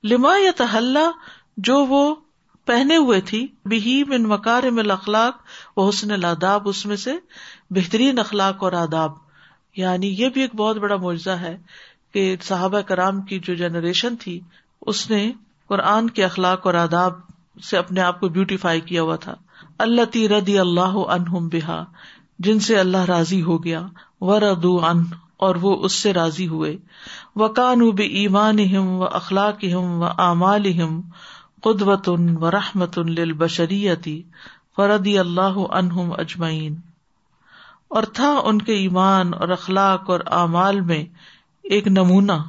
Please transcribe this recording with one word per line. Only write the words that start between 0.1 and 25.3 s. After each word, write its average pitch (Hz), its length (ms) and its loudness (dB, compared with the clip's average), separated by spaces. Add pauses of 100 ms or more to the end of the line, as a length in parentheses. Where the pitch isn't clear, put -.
یتحلی، 262 680 2 (540)
جو 262 260 4
وہ 285 280 2 (520)
پہنے 269 320 2
ہوئے 247 240 4
تھی، 226 260 -6 (180)
بہی 233 400 0
من 262 220 0
مکارم 233 500 0
الاخلاق 214 560 0 (420)
و 196 120 2
حسن 208 240 -2
الآداب، 185 560 0
اس 196 180 -6
میں 208 120 -4
سے 247 140 -6 (580)
بہترین 214 480 2
اخلاق 196 440 -2
اور 185 160 -2
آداب۔ 160 340 -2 (640)
یعنی 185 400 -2
یہ 240 120 0
بھی 262 120 -2
ایک 254 160 -4
بہت 214 220 -2
بڑا 202 200 -2
معجزہ 180 400 -4
ہے 175 180 -8 (580)
کہ 190 280 0
صحابہ 190 440 -2
کرام 190 360 0
کی 190 180 -8
جو 180 160 -6
جنریشن 175 600 -4
تھی، 180 240 -12 (420)
اس 214 280 -6
نے 214 220 0 (380)
قرآن 208 400 0
کے 208 140 0
اخلاق 185 420 0
اور 175 100 2
آداب 175 380 0 (460)
سے - 160 -4
اپنے 180 260 -2
آپ 175 180 0
کو 196 100 0
بیوٹیفائی 185 520 -2
کیا 165 200 -4
ہوا 160 160 -2
تھا۔ - 180 -14 (420)
اللتی 226 500 2
رضی 202 300 2
اللہ 180 380 2 (120)
عنہم 175 400 -2
بہا، 165 360 -6 (540)
جن 208 220 2
سے 214 180 2
اللہ 185 280 2
راضی 175 360 0
ہو 165 220 0
گیا، 165 240 -6 (340)
ورضوا 180 680 2
عنہ، 170 140 4 (340)